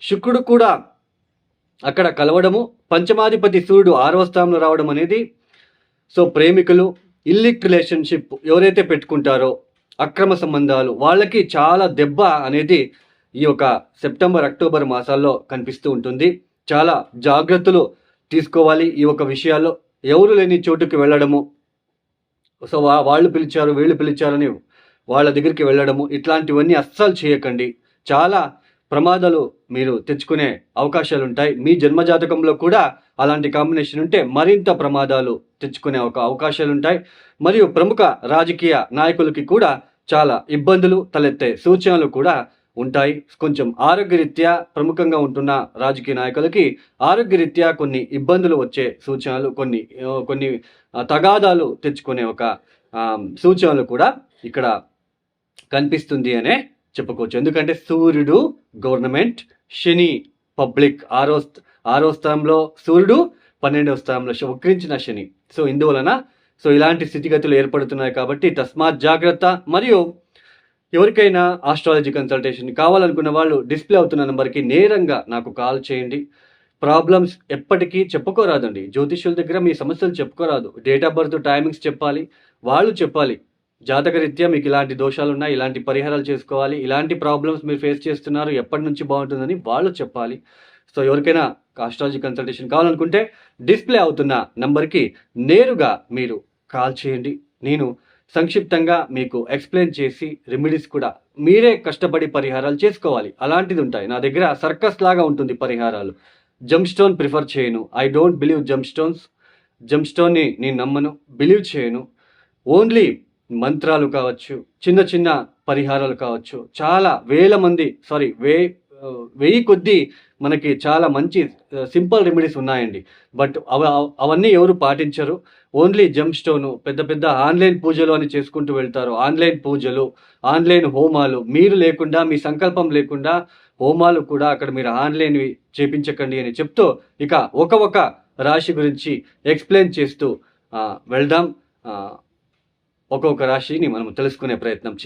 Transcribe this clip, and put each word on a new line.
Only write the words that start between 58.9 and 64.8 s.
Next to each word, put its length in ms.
శని 540
పబ్లిక్, 440
ఆరో 280
స్థ-, 220
ఆరో 260
స్థానంలో 600
సూర్యుడు, 440
పన్నెండవ 320
స్థానంలో 380
శ-, 120
వక్రించిన 520